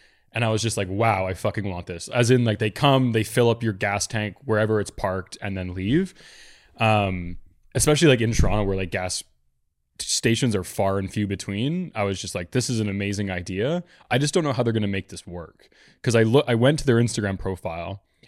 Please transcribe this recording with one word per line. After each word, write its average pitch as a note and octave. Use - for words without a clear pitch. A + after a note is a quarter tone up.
And A#2
I A2+
was A2
just A2
like, G2
"Wow, G2+
I F#2+
fucking G2+
want F2+
this." F2
As B2
in, B2
like, G#2+
they A2
come, C3+
they A2
fill A#2+
up A#2
your A2+
gas G2+
tank G#2
wherever A2
it's G2
parked F#2
and G2
then F#2
leave. A2+
Um, G2
especially, D3+
like, B2+
in A2+
Toronto G#2
where, G2
like, F#2+
gas F#2
t-, -
stations A#2
are F#2
far G2
and F#2+
few G#2
between. A#2
I A2
was G2
just -
like, F2+
"This B2+
is A#2
an G#2+
amazing G2+
idea. F#2+
I A#2+
just D3
don't F3+
know C#3+
how A#2+
they're A#2
gonna A2
make G2
this -
work." F2
'Cause A#2
I A2+
loo-, A#2
I A#2+
went C3+
to -
their A#2+
Instagram G#2+
profile F2+